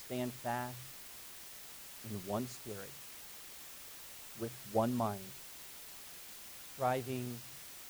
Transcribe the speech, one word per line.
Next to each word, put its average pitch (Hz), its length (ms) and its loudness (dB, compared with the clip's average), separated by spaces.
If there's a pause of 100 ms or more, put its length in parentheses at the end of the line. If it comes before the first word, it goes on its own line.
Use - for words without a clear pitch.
"Stand 123 260 4
fast 123 440 2 (1300)
in 104 60 2 (100)
one 110 220 4
spirit, 104 420 -6 (1500)
with 117 120 2 (200)
one 113 220 10
mind, 104 360 4 (1400)
striving 127 640 6 (520)